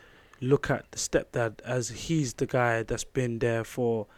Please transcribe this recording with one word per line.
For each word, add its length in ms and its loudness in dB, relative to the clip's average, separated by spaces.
look 280 4
at 220 0
the 60 -10
stepdad 640 -2
as 280 -2
he's 460 -2
the 100 -2
guy 380 2
that's 200 -4
been 360 -2
there 240 2
for 440 -2